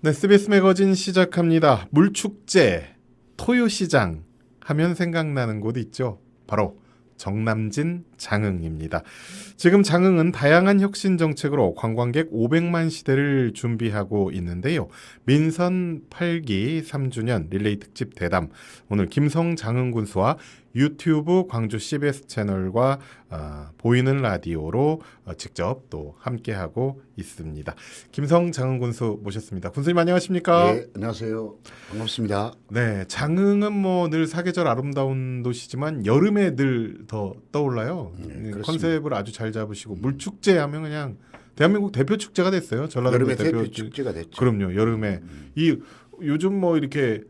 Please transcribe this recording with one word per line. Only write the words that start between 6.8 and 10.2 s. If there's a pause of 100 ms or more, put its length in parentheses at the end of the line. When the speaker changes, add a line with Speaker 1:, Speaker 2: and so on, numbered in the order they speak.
Speaker 1:
정남진 (120)
장흥입니다. (540)
지금
장흥은